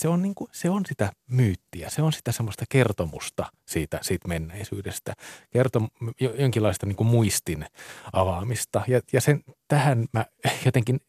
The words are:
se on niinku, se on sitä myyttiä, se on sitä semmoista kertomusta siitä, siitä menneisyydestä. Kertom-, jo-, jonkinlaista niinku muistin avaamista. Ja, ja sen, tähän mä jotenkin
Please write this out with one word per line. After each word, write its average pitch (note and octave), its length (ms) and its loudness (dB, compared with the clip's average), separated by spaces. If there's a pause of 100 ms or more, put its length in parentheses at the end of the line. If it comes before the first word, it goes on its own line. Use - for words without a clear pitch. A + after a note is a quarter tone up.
se D#3 60 0
on F3 140 2
niinku, G3 300 -6
se - 180 -2
on G3 160 0
sitä G#2 260 -2 (180)
myyttiä, G#2 600 0
se - 120 -2
on D#3 120 2
sitä - 180 -6
semmoista A2+ 380 -4
kertomusta - 840 0 (140)
siitä, - 360 -4
siitä - 260 -4
menneisyydestä. F#2+ 840 -8 (360)
Kertom-, A#2+ 680 0
jo-, B2 180 -2
jonkinlaista A2+ 480 2
niinku G2+ 180 0
muistin A2 640 2 (480)
avaamista. F#2+ 760 0
Ja, B2 140 4 (120)
ja B2+ 80 4
sen, D3 220 2 (240)
tähän C3+ 460 2
mä A2 120 0 (400)
jotenkin B2 440 2